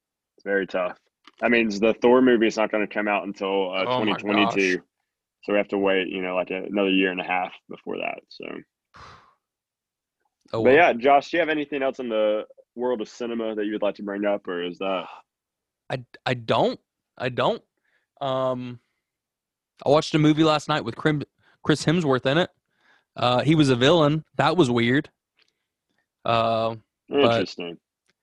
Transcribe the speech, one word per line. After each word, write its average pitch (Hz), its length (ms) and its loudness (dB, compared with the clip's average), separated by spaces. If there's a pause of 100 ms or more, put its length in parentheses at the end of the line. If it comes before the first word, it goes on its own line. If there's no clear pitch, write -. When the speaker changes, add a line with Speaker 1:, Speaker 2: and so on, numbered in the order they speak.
(360)
Speaker 1:
it's - 80 -20
very 98 220 0
tough. 90 320 -4 (440)
I 113 60 2
mean, 117 220 2
the 104 320 2
Thor 123 180 6
movie 120 280 4
is 104 100 -4
not 107 120 0
gonna 107 160 -2
come 107 220 -4
out 101 160 -2
until, 98 480 -4
uh, 95 140 -2
Speaker 2:
Oh 123 180 -2
my 98 120 0
Speaker 1:
twenty 104 280 0
twenty-two. 95 320 0
Speaker 2:
gosh. 85 100 -10 (580)
Speaker 1:
So - 80 -4
we 101 60 4
have 101 100 0
to 101 100 -2
wait, 95 280 0
you 92 160 -6
know, 90 140 -4
like, 90 140 -2
another 95 400 -2
year 95 200 2
and 90 100 -6
a 90 40 -8
half 90 280 -4 (160)
before - 280 -12
that, 50 320 -8
so. - 160 -20 (2000)
Speaker 2:
Oh, 113 80 -2
Speaker 1:
But - 0 -
Speaker 2:
well. 127 120 6
Speaker 1:
yeah, 156 180 6
Josh, 139 380 2
do 165 80 -2
you - 20 2
have 160 80 0
anything 147 340 -4
else 135 160 -4
in 127 100 -8
the 107 360 0 (320)
world 123 240 -2
of 107 80 -10
cinema 117 460 -8
that 104 120 -4
you 107 60 -6
would 104 100 -6
like 101 140 -2
to 107 80 -16
bring 101 200 -4
up, 101 220 -2
or 87 160 -6
is 87 160 -10
that 95 280 -6 (840)
Speaker 2:
I, 127 140 -8 (200)
I 131 100 -2
don't. 123 440 -2 (400)
I 123 100 -6
don't. 127 340 -2 (580)
Um, 131 580 -6 (1080)
I - 60 -2
watched 151 240 2
a 160 40 4
movie 151 260 4
last 151 240 0
night 151 160 -2
with 113 120 -8
Crim-, 151 260 -2 (400)
Chris - 220 0
Hemsworth 151 420 0
in 139 120 2
it. 175 120 0 (680)
Uh, 123 260 0
he 143 120 4
was 151 140 4
a 131 80 4
villain. 151 480 4 (120)
That 151 200 2
was 151 140 4
weird. 120 400 0 (1120)
Uh, 113 520 -2 (320)
but 139 240 2
Speaker 1:
Interesting. 87 460 -6 (440)